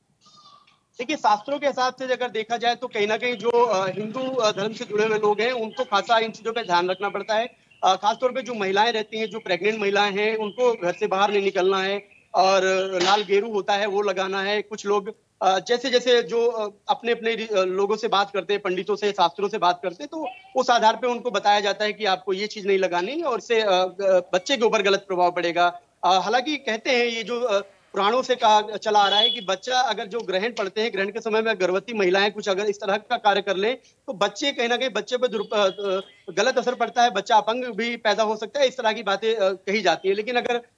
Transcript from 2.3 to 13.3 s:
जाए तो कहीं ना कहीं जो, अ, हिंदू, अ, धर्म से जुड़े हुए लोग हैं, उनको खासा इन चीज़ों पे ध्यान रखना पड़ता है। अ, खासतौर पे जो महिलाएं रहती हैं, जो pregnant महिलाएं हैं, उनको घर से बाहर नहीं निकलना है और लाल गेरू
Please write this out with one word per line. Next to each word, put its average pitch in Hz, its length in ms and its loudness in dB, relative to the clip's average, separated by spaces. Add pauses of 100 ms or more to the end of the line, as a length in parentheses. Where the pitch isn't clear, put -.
जाए 233 180 0
तो 247 120 -10
कहीं 214 200 -2
ना 214 100 -2
कहीं 247 180 -2
जो, 214 140 -4
अ, 233 400 2
हिंदू, 214 300 -6
अ, 262 320 0
धर्म 202 220 -4
से 240 120 -8
जुड़े 208 200 0
हुए 214 140 0
लोग 208 220 2
हैं, 240 100 0
उनको 233 320 -4
खासा 226 360 2
इन 226 120 -4
चीज़ों 220 220 -8
पे 233 100 -4
ध्यान 175 260 2
रखना 190 200 -2
पड़ता 196 260 -4
है। 233 320 -4 (160)
अ, 190 120 4
खासतौर 226 360 0
पे 262 100 -6
जो 240 120 -8
महिलाएं 208 380 0
रहती 220 280 -6
हैं, 220 100 -4
जो 220 100 -8
pregnant 196 400 -2
महिलाएं 202 320 0
हैं, 208 260 -2
उनको 220 460 0
घर 175 100 0
से 208 140 -4
बाहर 196 240 2
नहीं 202 120 2
निकलना 190 380 0
है 196 260 -4 (280)
और 190 260 4 (420)
लाल 202 180 4
गेरू 202 300 0